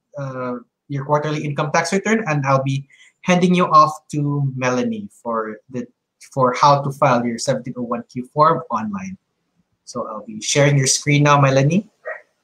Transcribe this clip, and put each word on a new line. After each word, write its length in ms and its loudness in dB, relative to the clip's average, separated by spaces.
uh, 460 -8
your 160 -6
quarterly 400 0
income 320 -4
tax 160 0
return, 340 0
and 220 -2
I'll 160 2
be 240 -4
handing 320 4
you 80 2
off 480 4
to 400 -2
Melanie 560 -4
for 480 -6
the, 160 -10
for 240 0
how 320 2
to 80 -6
file 320 2
your 160 -4
seventeen 320 -4
oh 160 -8
one 160 -6
Q 240 -12
form 400 2
online. 480 -8
So 200 -10
I'll 200 -12
be 160 -14
sharing 360 2
your 80 2
screen 400 2
now, 160 6
Melanie. 480 2